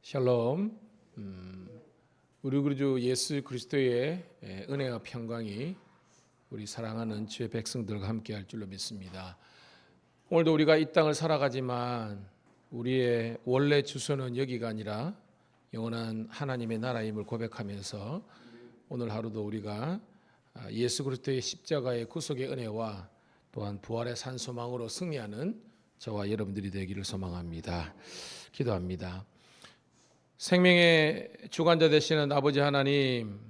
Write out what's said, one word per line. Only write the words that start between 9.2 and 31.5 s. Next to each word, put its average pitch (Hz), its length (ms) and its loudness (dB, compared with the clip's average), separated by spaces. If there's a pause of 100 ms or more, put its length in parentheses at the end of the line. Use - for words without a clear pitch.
오늘도 165 200 6
우리가 156 260 6
이 156 140 2
땅을 156 220 6
살아가지만 123 1120 0 (440)
우리의 120 760 2
원래 143 380 6
주소는 135 520 -2
여기가 123 340 -2
아니라 110 440 -4 (600)
영원한 113 560 -4
하나님의 120 480 -2
나라임을 110 460 -2
고백하면서 110 1000 -6 (680)
오늘 120 240 -4
하루도 110 320 -4
우리가, 110 540 -4 (560)
아, 104 160 -12
예수 120 320 0
그리스도의 131 360 -2
십자가의 123 680 -2
구속의 135 460 -4
은혜와 110 560 -6 (440)
또한 101 280 -6
부활의 117 360 -4
산 127 240 -8
소망으로 120 480 -6
승리하는 135 720 -4 (380)
저와 104 320 -2
여러분들이 98 400 -2
되기를 98 320 -4
소망합니다. 87 880 -4 (580)
기도합니다. 92 720 -2 (1160)
생명의 175 920 6 (180)
주관자 165 400 6